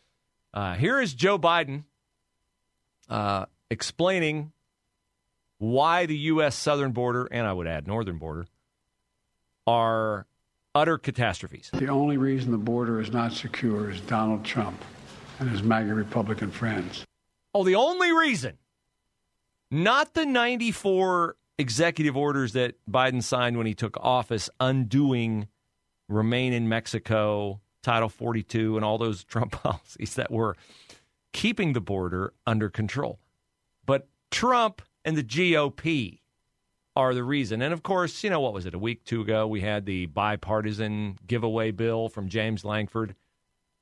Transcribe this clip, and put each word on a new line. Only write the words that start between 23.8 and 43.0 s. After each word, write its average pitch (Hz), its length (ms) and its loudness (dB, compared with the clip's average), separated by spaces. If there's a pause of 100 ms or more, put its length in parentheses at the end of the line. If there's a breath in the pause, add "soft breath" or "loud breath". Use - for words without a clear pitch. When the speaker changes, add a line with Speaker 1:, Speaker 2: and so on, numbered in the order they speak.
Speaker 1:
office, 120 500 0 (100)
undoing 127 880 2 (600)
Remain 120 460 2
in 117 140 0
Mexico, 107 920 0 (200)
Title 113 280 2
forty-two, 110 640 -2
and 107 80 0
all 107 140 2
those 110 260 -2
Trump 117 280 -2
<laughs> - 120 -8
policies - 520 -6
that 123 160 -4
were 110 260 -2 (760 loud breath)
keeping 208 420 0
the 120 80 0
border 92 520 -4 (120)
under 110 240 0
control. 123 500 -4 (640)
But 135 220 0 (240)
Trump 240 500 2 (240)
and 160 100 0
the 151 80 0
G 160 320 2
O 147 140 4
P 147 520 -4 (760)
are 131 180 4
the 123 100 -2
reason. 120 380 -2
And, 151 120 0
of 165 100 -6
course, 180 400 0
you 214 60 0
know, 165 120 0
what 120 120 0
was 92 120 -6
it, 90 80 -8
a 87 60 -6
week, 113 260 -4
two 113 160 -2
ago, 110 260 2
we 107 140 -4
had 104 240 -2
the 92 220 -4
bipartisan 107 1160 -2
giveaway 113 460 0
bill 113 380 -2
from 98 180 -8
James 107 380 -2
Lankford, 107 500 -4 (680)